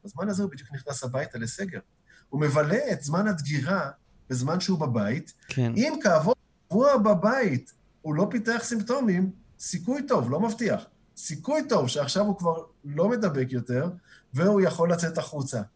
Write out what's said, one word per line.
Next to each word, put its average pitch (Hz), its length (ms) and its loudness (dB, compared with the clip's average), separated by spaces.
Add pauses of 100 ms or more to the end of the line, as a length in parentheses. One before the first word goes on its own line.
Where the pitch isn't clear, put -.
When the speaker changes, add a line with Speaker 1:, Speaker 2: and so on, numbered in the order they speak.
Speaker 1:
בזמן 202 240 -6
הזה 196 140 -2
הוא 190 80 -4
בדיוק - 220 -16
נכנס 135 300 -8
הביתה 131 340 -4
לסגר. 127 420 -6 (500)
הוא 143 120 0
מבלה 156 500 2
את 139 120 -2
זמן 175 240 0
הדגירה 151 640 -2 (400)
בזמן 131 300 0
שהוא 180 200 0
בבית. 117 540 -2 (140)
Speaker 2:
כן. 120 300 0
Speaker 1:
אם 302 160 0 (100)
כעבור 175 320 4 (340)
שבוע 262 280 6
בבית 208 760 2 (280)
הוא 151 140 -4
לא 190 160 2
פיתח 226 320 -2
סימפטומים, 208 680 0 (280)
סיכוי 254 480 -4
טוב, 131 240 2
לא 151 80 0
מבטיח, 214 460 -2 (320)
סיכוי 294 520 -2
טוב 151 180 2
שעכשיו 147 380 0
הוא 196 120 0
כבר 170 180 0 (300)
לא 156 240 0
מדבק 170 420 0
יותר, 127 380 -2 (440)
והוא 196 280 4
יכול 170 300 2
לצאת 170 260 0
החוצה. 139 440 -4 (140)